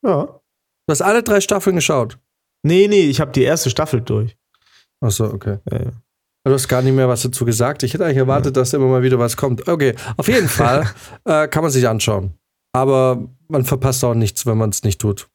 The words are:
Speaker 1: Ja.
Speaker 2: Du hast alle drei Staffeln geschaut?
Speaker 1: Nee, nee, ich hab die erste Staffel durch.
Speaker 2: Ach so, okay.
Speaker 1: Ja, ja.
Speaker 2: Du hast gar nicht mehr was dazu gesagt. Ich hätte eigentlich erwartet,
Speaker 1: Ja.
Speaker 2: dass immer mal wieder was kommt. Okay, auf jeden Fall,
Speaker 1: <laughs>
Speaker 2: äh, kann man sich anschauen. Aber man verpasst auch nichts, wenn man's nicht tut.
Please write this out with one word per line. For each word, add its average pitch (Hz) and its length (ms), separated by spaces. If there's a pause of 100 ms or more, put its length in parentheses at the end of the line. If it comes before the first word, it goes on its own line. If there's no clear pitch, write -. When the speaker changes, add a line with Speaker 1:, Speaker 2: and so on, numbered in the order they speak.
Speaker 1:
Ja. 165 200
Speaker 2:
Du - 640
hast 147 100
alle 208 220
drei 208 180
Staffeln 190 360
geschaut? 135 420 (440)
Speaker 1:
Nee, 185 260
nee, 196 200
ich 139 140
hab 135 100
die 131 100
erste 135 280
Staffel 131 320
durch. 110 340 (640)
Speaker 2:
Ach 120 80
so, 110 140
okay. 104 340 (120)
Speaker 1:
Ja, - 80
ja. 127 140 (520)
Speaker 2:
Du 131 80
hast 131 160
gar 127 140
nicht 131 120
mehr 131 140
was 120 140
dazu 127 220
gesagt. 120 400
Ich 127 100
hätte 180 100
eigentlich 143 140
erwartet, 135 380
Speaker 1:
Ja. 131 60
Speaker 2:
dass 123 120
immer 135 120
mal 127 160
wieder 127 160
was 117 180
kommt. 127 300
Okay, 147 280 (220)
auf - 120
jeden 214 200
Fall, 120 380 (200)
Speaker 1:
<laughs> - 180
Speaker 2:
äh, 156 240
kann 156 140
man 156 100
sich 123 160
anschauen. 104 460 (380)
Aber 131 540 (220)
man 143 160
verpasst 131 400
auch 120 100
nichts, 113 320
wenn 113 120
man's 110 260
nicht 101 160
tut. 104 340